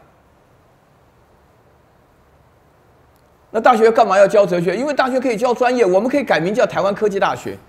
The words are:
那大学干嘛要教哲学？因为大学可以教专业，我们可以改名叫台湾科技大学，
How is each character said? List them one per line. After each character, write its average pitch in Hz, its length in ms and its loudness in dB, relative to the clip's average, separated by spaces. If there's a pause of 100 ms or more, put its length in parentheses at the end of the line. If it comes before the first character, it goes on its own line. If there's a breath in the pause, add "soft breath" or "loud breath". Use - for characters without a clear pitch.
(3500)
那 220 100 -4
大 247 140 4
学 226 160 4
干 226 160 2
嘛 190 100 0
要 196 120 6
教 202 180 2
哲 175 140 -2
学？ 175 160 -2
因 254 100 -4
为 294 80 -4
大 262 160 -2
学 262 80 -2
可 254 140 -2
以 214 40 -4
教 247 160 -2
专 247 240 0
业， 233 80 2
我 185 140 2
们 226 100 -2
可 269 80 -2
以 285 60 0
改 190 160 0
名 175 160 -2
叫 240 100 2
台 156 160 -4
湾 196 140 -2
科 214 140 -2
技 196 100 -4
大 170 160 0
学， 101 220 -12 (120)